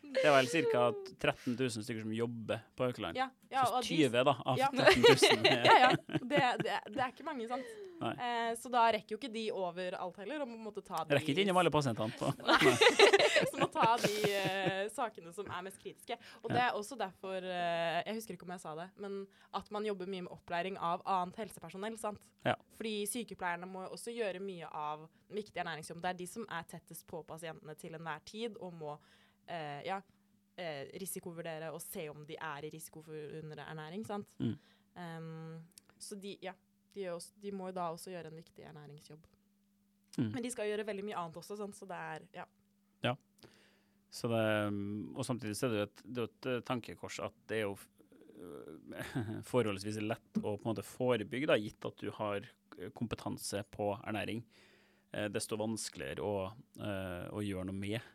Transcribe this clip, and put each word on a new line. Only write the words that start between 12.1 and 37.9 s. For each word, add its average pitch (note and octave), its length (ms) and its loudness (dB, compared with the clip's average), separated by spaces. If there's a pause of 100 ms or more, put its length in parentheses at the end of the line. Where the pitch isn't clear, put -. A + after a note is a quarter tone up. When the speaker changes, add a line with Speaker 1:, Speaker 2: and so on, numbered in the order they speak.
Speaker 1:
på C#3 220 0
Speaker 2:
<laughs> - 100 -8
Nei. C4+ 280 8 (680)
Så - 180 0
må C#4 120 4
ta C4 260 6
de, G#3+ 160 4 (160)
eh, F#3+ 600 2
sakene G#3+ 440 -6
som F#3+ 160 -8
er F3+ 160 -8
mest - 160 -14
kritiske. - 360 -8 (200)
Og A#3 140 -6
det - 80 6
Speaker 1:
Ja. B3 80 6
Speaker 2:
er G3 100 0
også G#3+ 200 -6
derfor, F#3+ 440 -4
eh, E3+ 640 2
jeg G#3 100 -4
husker A3 220 -6
ikke F3 100 -12
om F3+ 80 -6
jeg F3+ 80 -12
sa D#3 140 -8
det, E3+ 100 -8 (160)
men G3 160 -6 (340)
at G3 200 -6
man G#3 160 -2
jobber F#3 180 -4
mye F#3 220 -6
med - 80 -12
opplæring F3 420 -2
av E3+ 260 0
annet F#3 380 0
helsepersonell, G3 560 -10
sant? G#3 240 -6 (240)
Speaker 1:
Ja. B2 80 4 (240)
Speaker 2:
Fordi A3 160 -4 (120)
sykepleierne F#3 600 -4
må F#3 160 -10
jo F3 160 -10
også A#3 160 -8
gjøre G3+ 240 -2
mye F#3 320 -8
av D3+ 380 -6 (180)
den G#3 160 -6
viktige F3 220 -6
ernæringsjobben. D#3+ 420 -8
Det F#3 80 0
er F3+ 80 -8
de F3+ 80 -8
som A3+ 160 -8
er E3 240 -8
tettest - 360 -16
på D#3 200 -10
pasientene D#3 480 -12
til E3 240 -12
enhver D#3+ 260 -8
tid, A3 340 -8
og F3+ 160 -10
må D3+ 200 -8 (520)
eh, D3 380 -8
ja, F#3+ 160 -4 (580)
eh, D3+ 280 -6 (140)
risikovurdere E3 720 -8
og E3 100 -8
se E3 260 -8
om D3 160 -12
de D3+ 120 -10
er D#3 280 -6
i D#3 60 -6
risiko D#3+ 320 -14
for D#3 120 -14 (260)
underernæring, D#3 680 -10
sant? G#3 320 -6
Speaker 1:
Mm. B2 180 0 (400)
Speaker 2:
Ehm, E3 680 -12 (360)
så - 220 -12
de, G3 200 -10
ja, F3+ 120 -8 (420)
de G3+ 80 -10
gjør F3 140 -4
også, F3 240 -12
de G3+ 120 -6
må F#3+ 140 -6
jo F#3+ 60 -6
da F3+ 180 -2